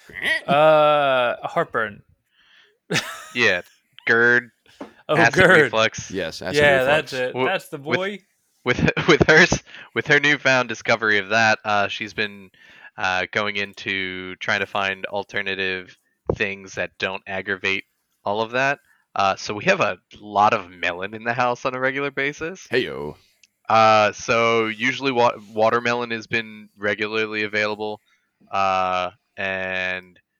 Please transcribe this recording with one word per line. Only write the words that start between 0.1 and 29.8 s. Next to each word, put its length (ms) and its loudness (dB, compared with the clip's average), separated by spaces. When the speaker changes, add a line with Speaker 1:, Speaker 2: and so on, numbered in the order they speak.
Speaker 1:
Uh, 960 4
heartburn. 600 -4
<laughs> 120 0
Speaker 2:
Yeah, 280 2
gerd, 440 4
Speaker 1:
Oh, 80 0
Speaker 2:
acid 260 4
Speaker 1:
gerd. 200 8
Speaker 2:
reflux. 480 0
Speaker 3:
Yes, 320 -6
acid 200 -4
Speaker 1:
Yeah, 180 6
Speaker 3:
reflux. 60 0
Speaker 1:
that's 280 0
it. 180 -4
Speaker 2:
Wi-, 180 -2
Speaker 1:
That's 200 -6
the 80 -10
Speaker 2:
with 180 -4
Speaker 1:
boy. 220 -6
Speaker 2:
with, 340 0
<laughs> 100 0
with 180 6
hers, 360 6
with 140 -4
her 120 4
newfound 480 2
discovery 500 0
of 120 -4
that, 340 2
uh, 240 0
she's 240 -10
been, 380 -8
uh, 340 -2
going 240 -2
into 800 -6
trying 240 -2
to 60 -4
find 400 -4
alternative 880 -6
things 400 -6
that 240 -6
don't 280 -6
aggravate 580 -4
all 200 -2
of 80 -8
that. 300 -2
Uh, 220 2
so 180 -8
we 100 -10
have 160 2
a 160 -2
lot 320 2
of 180 -2
melon 440 -6
in 100 -14
the 80 -2
house 320 -2
on 100 -4
a 60 -8
regular 300 -2
basis. 580 -8
Speaker 3:
Hey-yo. 480 -4
Speaker 2:
Uh, 420 4
so 540 0
usually 460 -4
wa-, 260 2
watermelon 560 0
has 160 -8
been 500 -8
regularly 680 -2
available. 580 -4
Uh, 600 0
and 800 -6